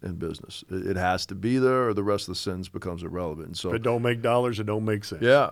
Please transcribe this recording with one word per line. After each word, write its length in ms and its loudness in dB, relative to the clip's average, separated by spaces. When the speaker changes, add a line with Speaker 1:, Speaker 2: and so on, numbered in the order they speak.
Speaker 1:
in 140 -6
business. 520 -8
It, 200 -4
it 80 0
has 300 0
to 100 -10
be 220 0
there 300 2
or 60 2
the 80 0
rest 260 0
of 60 -8
the 60 -6
sentence 280 -6
becomes 360 -8
irrelevant. 420 -6
And 100 -12
so 140 -4
Speaker 2:
If 60 0
it 60 -2
don't 200 0
make 180 0
dollars, 380 2
it 80 -4
don't 180 0
make 200 0
sense. 180 -6
Speaker 1:
Yeah. 300 8